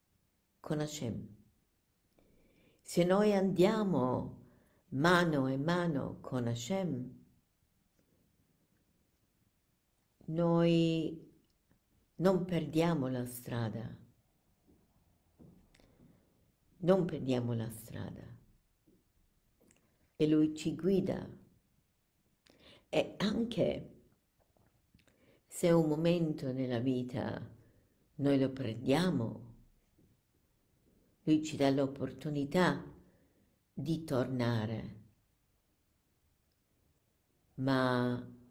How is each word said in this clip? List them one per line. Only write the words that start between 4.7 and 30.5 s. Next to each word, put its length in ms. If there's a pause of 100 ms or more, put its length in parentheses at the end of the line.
mano 580
a 100
mano 640
con 260
Hashem, 720 (3000)
noi 1080 (840)
non 280
perdiamo 640
la 160
strada. 720 (2750)
Non 280
perdiamo 480
la 160
strada. 600 (1900)
E 60
Lui 260
ci 200
guida. 540 (1600)
E 300
anche 720 (1600)
se 240
un 180
momento 640
nella 260
vita 640 (760)
noi 220
lo 120
prendiamo, 1000 (1700)